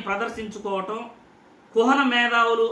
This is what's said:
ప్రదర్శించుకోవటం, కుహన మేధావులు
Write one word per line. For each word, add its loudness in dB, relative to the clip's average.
ప్రదర్శించుకోవటం, -6
కుహన 4
మేధావులు 2